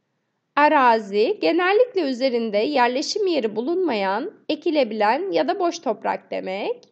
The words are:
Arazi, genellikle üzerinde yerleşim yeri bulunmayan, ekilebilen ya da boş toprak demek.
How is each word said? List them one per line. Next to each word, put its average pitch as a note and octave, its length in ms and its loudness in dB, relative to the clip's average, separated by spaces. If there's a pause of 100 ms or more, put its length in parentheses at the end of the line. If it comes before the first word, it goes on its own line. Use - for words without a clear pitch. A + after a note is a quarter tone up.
(560)
Arazi, B3+ 880 4
genellikle F4+ 600 2
üzerinde A#3 560 -2
yerleşim C4+ 680 0
yeri A3+ 280 -2
bulunmayan, B3 760 -2 (180)
ekilebilen D4 800 0
ya D#4 160 2
da F#4 120 -4
boş E4+ 200 -2
toprak G#3 520 -6
demek. G3 600 -6